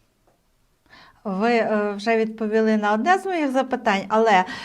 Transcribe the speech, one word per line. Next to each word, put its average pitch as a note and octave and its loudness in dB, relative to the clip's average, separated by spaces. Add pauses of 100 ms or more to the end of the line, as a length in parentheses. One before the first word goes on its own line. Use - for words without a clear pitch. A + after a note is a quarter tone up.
(1200)
Ви, G#3 -2
е, G#3+ 0
вже A3+ -2
відповіли A3 0
на G#3 0
одне E4 2
з - -6
моїх D#4+ -2
запитань, B3 0
але G#3+ 4 (200)